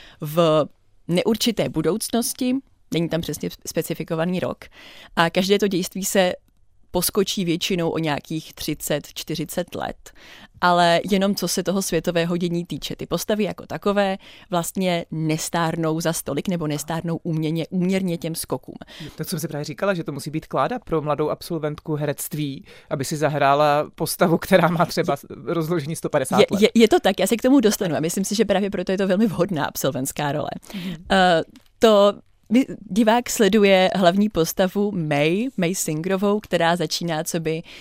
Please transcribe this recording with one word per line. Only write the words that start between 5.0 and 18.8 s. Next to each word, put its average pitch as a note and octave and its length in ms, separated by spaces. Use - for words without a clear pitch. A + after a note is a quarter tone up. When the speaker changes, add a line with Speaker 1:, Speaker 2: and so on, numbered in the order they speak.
Speaker 1:
A E3+ 140
každé F#3+ 280
to G#3 100
dějství F#3 360
se F#3 280
poskočí F#3+ 540
většinou E3+ 460
o - 80
nějakých D#3+ 560
třicet, - 600
čtyřicet E3 600
let, - 380
ale F3 400
jenom G3 240
co F3+ 140
se F#3+ 140
toho F#3 200
světového E3+ 540
dění E3+ 280
týče. - 320
Ty - 100
postavy G#3 380
jako - 220
takové G3 520
vlastně F3 600
nestárnou D#3+ 880
za E3 120
stolik - 360
nebo E3+ 180
nestárnou D#3+ 560
úměrně, D#3+ 480
úměrně F#3 480
těm E3 160
skokům. - 400